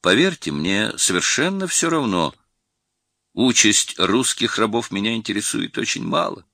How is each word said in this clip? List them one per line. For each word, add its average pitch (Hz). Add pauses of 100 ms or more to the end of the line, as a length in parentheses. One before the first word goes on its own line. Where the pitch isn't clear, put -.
Поверьте, 120
мне 95
совершенно 175
все 175
равно. 107 (1000)
Участь 110
русских 110
рабов 113
меня 110
интересует 110
очень -
мало. -